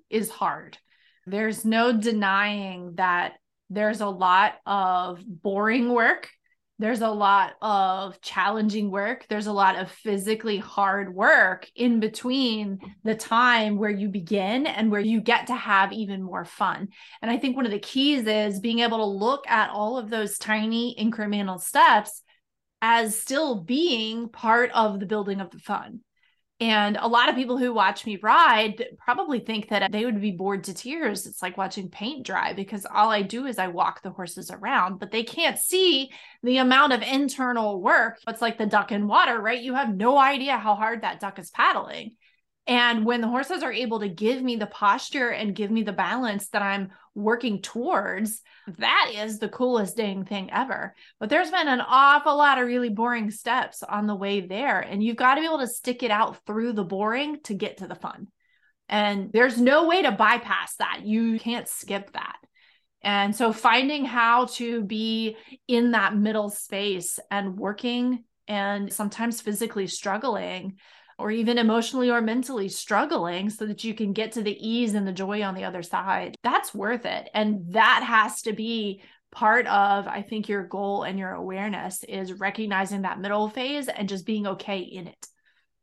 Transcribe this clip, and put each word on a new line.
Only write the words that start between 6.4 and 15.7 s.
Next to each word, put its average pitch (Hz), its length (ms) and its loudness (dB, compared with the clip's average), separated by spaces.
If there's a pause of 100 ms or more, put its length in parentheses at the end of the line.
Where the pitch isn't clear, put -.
There's 214 240 -2
a 226 80 0
lot 202 520 4
of 190 600 0
challenging 208 680 0
work. 202 380 -4
There's 214 180 -4
a 214 60 -2
lot 196 240 4
of 185 120 -6
physically 214 680 -2
hard 196 560 -2
work 202 600 4
in 233 260 2
between 220 800 -2 (240)
the 220 120 0
time 226 600 2
where 208 120 0
you 202 200 -2
begin 202 580 -2
and 220 240 0
where 208 80 2
you 220 220 2
get 233 260 2
to 240 80 -2
have 196 380 2